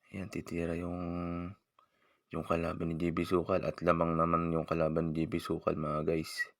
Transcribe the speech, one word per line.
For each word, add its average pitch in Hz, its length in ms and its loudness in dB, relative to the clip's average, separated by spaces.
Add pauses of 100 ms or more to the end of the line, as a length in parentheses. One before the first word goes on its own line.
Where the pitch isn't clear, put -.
(160)
Ayan, 92 160 -8
titira 85 480 -4
yung, 87 160 -4 (1400)
yung 80 160 -4
kalaban 85 400 0
ni 82 80 -2
J 85 160 0
B 85 160 -2
Sukal 90 400 2
at - 160 -6
lamang 85 320 4
naman 82 400 4
yung 80 80 2
kalaban 80 480 2
ni 80 160 0
J - 0 -
B 82 160 -2
Sukal, 80 320 0
mga 76 320 0
guys. 80 320 0 (200)